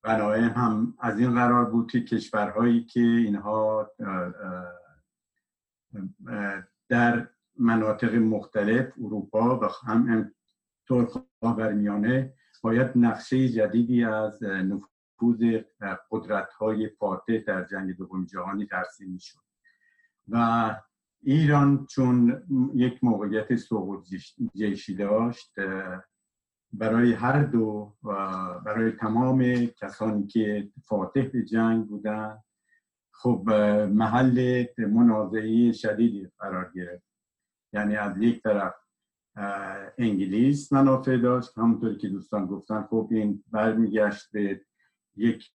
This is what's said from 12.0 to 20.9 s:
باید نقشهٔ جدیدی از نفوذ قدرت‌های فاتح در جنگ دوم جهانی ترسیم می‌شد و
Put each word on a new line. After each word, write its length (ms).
باید 320
نقشهٔ 540
جدیدی 560
از 380
نفوذ 1160
قدرت‌های 760
فاتح 500
در 260
جنگ 320
دوم 280
جهانی 420
ترسیم 440
می‌شد 280
و 480